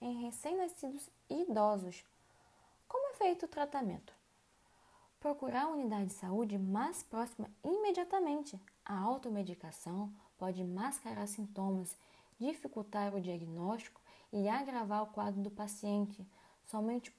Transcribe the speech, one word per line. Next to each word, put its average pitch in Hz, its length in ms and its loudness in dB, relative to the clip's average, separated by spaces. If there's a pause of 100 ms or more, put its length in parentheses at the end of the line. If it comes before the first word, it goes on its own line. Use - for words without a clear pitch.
em 240 220 -2
recém-nascidos 294 840 -2 (220)
e 302 140 2
idosos. 214 600 4 (840)
Como 539 240 0
é - 20 -10
feito 349 320 4
o - 20 -10
tratamento? 277 640 -2 (1080)
Procurar 277 460 0
a 320 40 0
unidade 220 380 0
de 190 60 -4
saúde 202 440 0
mais 202 460 0
próxima 226 440 -4 (160)
imediatamente. 349 960 2 (240)
A 202 160 -2
automedicação 202 1120 -2 (260)
pode 185 260 -2
mascarar 208 640 -2
sintomas, 196 680 0 (420)
dificultar 208 760 -2
o 202 40 2
diagnóstico 175 800 -2 (320)
e 202 160 2
agravar 226 540 0
o 214 60 0
quadro 208 340 -2
do 202 80 -2
paciente. 202 760 0 (380)
Somente 226 560 -2